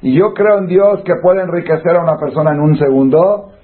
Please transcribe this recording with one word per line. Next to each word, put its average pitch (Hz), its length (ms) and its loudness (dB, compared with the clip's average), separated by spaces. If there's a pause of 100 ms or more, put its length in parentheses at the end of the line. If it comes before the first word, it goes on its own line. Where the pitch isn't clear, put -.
y 131 120 -2
yo 196 200 2
creo 202 260 2
en 190 80 -6
Dios 196 360 2
que 180 180 -2
puede 180 200 2
enriquecer 165 540 -2
a 175 80 0
una 160 140 0
persona 151 360 -2
en 147 80 -2
un 151 160 2
segundo 147 720 0 (140)